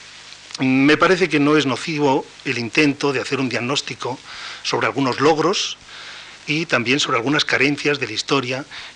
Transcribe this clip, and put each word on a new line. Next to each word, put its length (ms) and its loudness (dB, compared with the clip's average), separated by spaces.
Me 380 4
parece 320 4
que 100 2
no 180 4
es 80 2
nocivo 600 0
el 140 -4
intento 560 2
de 80 -2
hacer 180 -4
un 100 -2
diagnóstico 720 -4
sobre 240 0
algunos 320 0
logros 580 2
y 180 -2
también 340 0
sobre 180 0
algunas 280 0
carencias 540 0
de 80 -4
la 60 -10
historia 520 -2